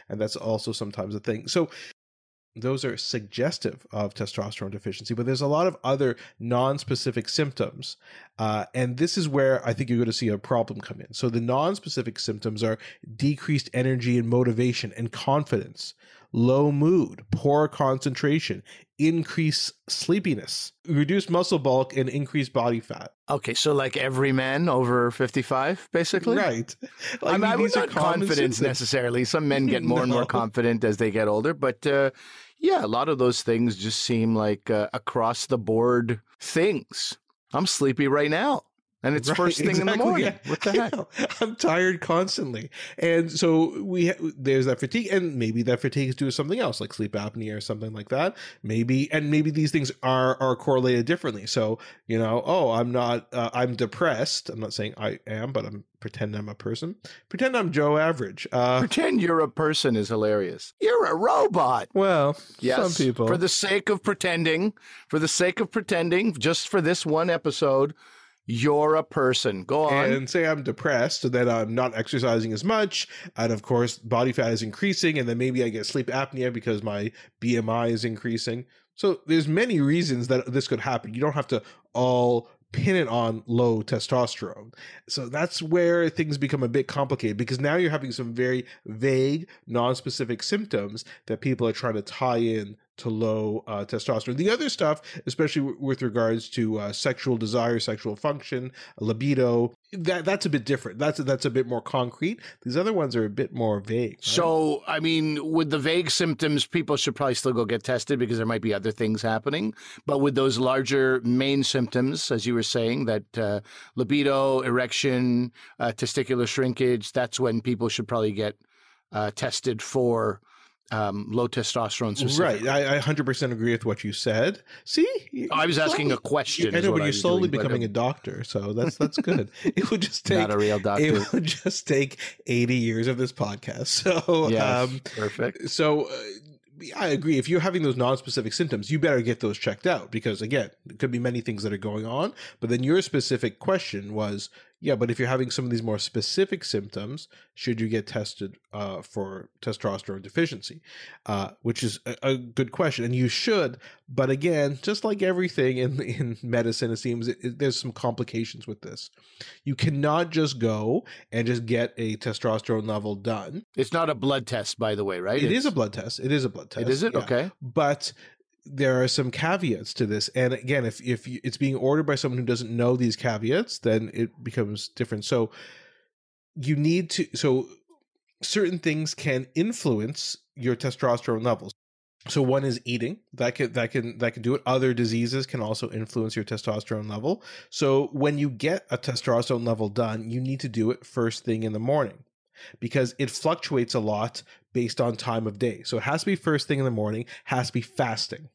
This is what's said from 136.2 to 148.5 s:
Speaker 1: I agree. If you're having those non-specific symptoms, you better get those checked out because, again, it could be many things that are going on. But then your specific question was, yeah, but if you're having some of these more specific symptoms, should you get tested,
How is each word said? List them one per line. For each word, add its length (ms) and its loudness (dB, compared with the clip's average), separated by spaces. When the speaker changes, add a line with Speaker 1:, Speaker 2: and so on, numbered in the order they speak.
Speaker 1:
I 120 -2
agree. 300 2
If 100 0
you're 120 2
having 220 0
those 140 2
non-specific 560 0
symptoms, 380 -2
you 80 2
better 240 4
get 180 0
those 160 0
checked 300 -4
out 240 -2
because, 320 -4
again, 280 -2
it 120 -20
could 120 -2
be 80 -2
many 220 -2
things 220 -6
that 100 -2
are 60 -4
going 260 -6
on. 300 -4
But 80 -2
then 140 2
your 180 4
specific 580 -2
question 540 -2
was, 380 -4
yeah, 160 0
but 140 0
if 80 -2
you're 100 0
having 220 0
some 140 -4
of 60 -2
these 120 0
more 160 -2
specific 640 -2
symptoms, 640 -6
should 260 -4
you 80 0
get 180 -2
tested, 520 -8